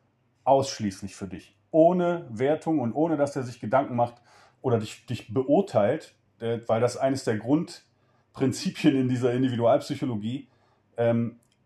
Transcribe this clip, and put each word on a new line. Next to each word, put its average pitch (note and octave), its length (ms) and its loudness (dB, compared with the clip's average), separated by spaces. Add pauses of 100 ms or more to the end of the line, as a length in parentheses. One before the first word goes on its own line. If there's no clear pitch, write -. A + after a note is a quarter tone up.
(440)
ausschließlich C3+ 720 0
für G2+ 100 -10
dich. F2+ 300 -16 (140)
Ohne F3 600 2
Wertung D3+ 500 -2
und A#2 120 -2
ohne, D#3 240 0
dass C#3+ 160 0
der C#3 100 -4
sich A#2+ 180 -12
Gedanken B2+ 360 0
macht, A#2+ 180 0 (480)
oder A#2+ 160 2
dich, - 280 -10
dich - 280 -10
beurteilt, C3+ 800 2 (260)
äh, A2+ 260 -4
weil A2+ 140 2
das A#2 160 0
eines C3+ 280 -2
der A2+ 120 0
Grundprinzipien - 1600 -2
in C3 120 2
dieser B2 240 2
Individualpsychologie, B2 1160 0 (480)
ähm, A#2 420 0 (280)